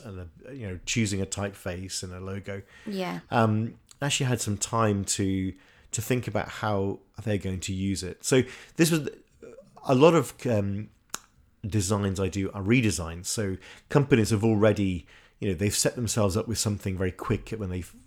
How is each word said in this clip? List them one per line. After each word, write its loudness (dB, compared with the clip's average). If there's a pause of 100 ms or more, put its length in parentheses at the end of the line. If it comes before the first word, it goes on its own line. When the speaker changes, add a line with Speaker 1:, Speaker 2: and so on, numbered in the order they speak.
Speaker 1:
and -12 (180)
a, -16
you -10
know, -8
choosing 0
a -2
typeface -6
and -10
a -10
logo. -8 (240)
Speaker 2:
Yeah. -6 (100)
Speaker 1:
Um, 2 (280)
actually 0
had 0
some -2
time 2
to, 0 (400)
to -4
think 0
about -2
how -2 (240)
they're 0
going -4
to -6
use -2
it. -10
So 4 (340)
this 6
was, 0 (800)
a 4
lot 8
of, 2 (120)
um, -2 (760)
designs 0
I 0
do -2
are -8
redesigns. 0
So -4 (320)
companies 4
have 2
already, 4 (340)
you -2
know, 2
they've 0
set 0
themselves 0
up -2
with -2
something -2
very -2
quick -4
when -4
they, -4 (220)